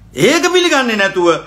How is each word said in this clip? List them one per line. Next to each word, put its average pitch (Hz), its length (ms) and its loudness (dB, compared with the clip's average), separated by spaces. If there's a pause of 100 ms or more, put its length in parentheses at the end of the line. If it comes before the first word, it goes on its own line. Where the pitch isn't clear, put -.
(140)
ඒක 254 280 2 (100)
පිළිගන්නේ 294 440 0
නැතුව, 185 320 0 (180)